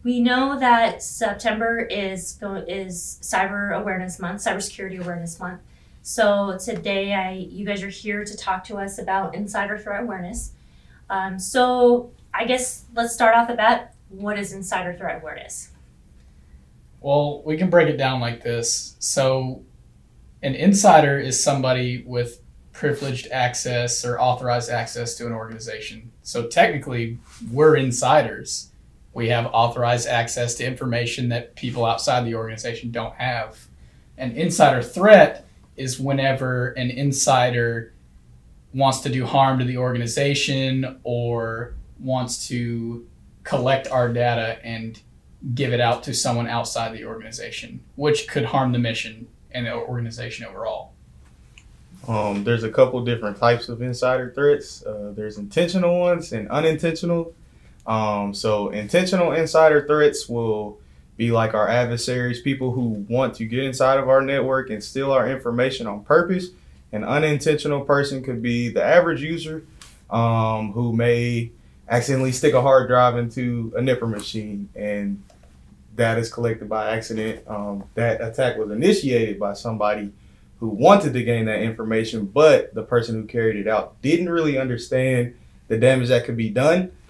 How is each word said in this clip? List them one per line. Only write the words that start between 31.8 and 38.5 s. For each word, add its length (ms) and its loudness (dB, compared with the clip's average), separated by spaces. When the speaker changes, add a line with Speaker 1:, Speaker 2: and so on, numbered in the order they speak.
Speaker 2:
outside 400 0
the 80 -4
organization 560 -8
don't 240 -6
have. 540 -6
An 140 -4
insider 500 4
threat 640 6
is 220 -6
whenever 720 -2
an 180 -4
insider 1040 0